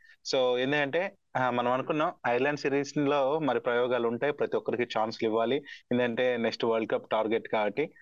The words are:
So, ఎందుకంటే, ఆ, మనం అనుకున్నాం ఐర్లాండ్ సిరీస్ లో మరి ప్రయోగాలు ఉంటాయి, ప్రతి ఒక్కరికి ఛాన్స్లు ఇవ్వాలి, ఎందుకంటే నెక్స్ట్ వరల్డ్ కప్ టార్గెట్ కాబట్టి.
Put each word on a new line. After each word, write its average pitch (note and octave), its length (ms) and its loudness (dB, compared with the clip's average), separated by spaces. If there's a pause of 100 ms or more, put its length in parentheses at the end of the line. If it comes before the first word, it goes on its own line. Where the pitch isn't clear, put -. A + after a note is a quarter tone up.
(340)
So, B2+ 240 2
ఎందుకంటే, D3 540 -2 (240)
ఆ, B2+ 140 2
మనం B2 220 0
అనుకున్నాం D3+ 400 -2 (140)
ఐర్లాండ్ C3 340 0
సిరీస్ C#3 380 -2
లో C#3+ 400 2
మరి B2+ 220 0
ప్రయోగాలు A#2+ 480 0
ఉంటాయి, A#2+ 240 -2
ప్రతి A2+ 240 -2
ఒక్కరికి A2+ 420 -2
ఛాన్స్లు A2+ 300 0
ఇవ్వాలి, A2+ 340 2 (300)
ఎందుకంటే B2 440 2
నెక్స్ట్ A2+ 280 -2
వరల్డ్ A2+ 260 2
కప్ B2 200 -2
టార్గెట్ A2 380 0
కాబట్టి. G#2+ 540 -2